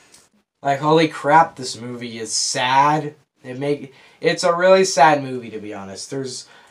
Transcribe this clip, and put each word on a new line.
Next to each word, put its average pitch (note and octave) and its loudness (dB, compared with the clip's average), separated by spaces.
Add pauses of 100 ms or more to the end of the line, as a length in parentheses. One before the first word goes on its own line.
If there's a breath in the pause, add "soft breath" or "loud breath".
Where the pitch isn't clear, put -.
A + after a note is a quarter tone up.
(640 soft breath)
Like, C#3 -2
holy D#3 2
crap, D3+ 2
this B2 -12
movie A#2+ -12
is A2 -10
sad. C#3+ 0 (280)
It B2+ -14
make, C#3+ -6 (260 soft breath)
it's E3 -2
a F3 2
really F#3+ 6
sad D#3+ 4
movie, B2+ -10
to G#2+ -12
be G#2 -12
honest. G2 -14
There's C3+ -10 (240 soft breath)